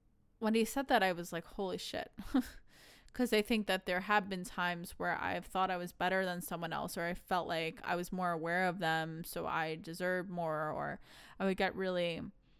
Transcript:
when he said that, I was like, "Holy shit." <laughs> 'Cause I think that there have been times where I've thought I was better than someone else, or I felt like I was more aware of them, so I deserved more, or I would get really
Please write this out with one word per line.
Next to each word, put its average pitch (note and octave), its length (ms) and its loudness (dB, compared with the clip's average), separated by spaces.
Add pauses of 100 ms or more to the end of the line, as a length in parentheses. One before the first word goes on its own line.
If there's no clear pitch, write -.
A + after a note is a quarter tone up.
(380)
when A3 160 4
he A3+ 100 6
said C4+ 240 0
that, A3+ 140 6
I F#3 100 6
was F3 200 -6
like, E3 120 -4
"Holy F3+ 340 -4
shit." - 340 -6 (220)
<laughs> B3+ 100 4 (680)
'Cause B3 200 0
I G#3+ 100 6
think G#3+ 240 0
that F#3+ 200 0
there F3+ 160 2
have G3 260 4
been F#3 160 -4
times F3 520 -2
where F3 240 0
I've F3+ 240 -2
thought F#3+ 260 2
I F3+ 60 0
was F3 160 -4
better F#3 320 2
than F3+ 160 -2
someone E3 320 -4
else, D3+ 240 -4
or E3+ 80 0
I F3 100 0
felt F3+ 340 0
like E3 360 -2
I F3+ 120 0
was F3 160 -4
more F3+ 180 0
aware E3+ 360 2
of F3+ 120 0
them, D#3+ 460 0
so E3 220 -6
I D#3+ 280 -2
deserved F3+ 560 -2
more, D#3+ 400 -2
or D3 300 -4 (380)
I F#3+ 60 0
would F#3+ 120 2
get F#3+ 180 2
really F3+ 460 0 (400)